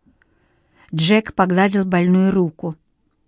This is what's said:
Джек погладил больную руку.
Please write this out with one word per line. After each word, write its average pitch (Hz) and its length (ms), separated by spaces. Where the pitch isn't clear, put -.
Джек 190 400
погладил 190 500
больную 185 480
руку. 170 460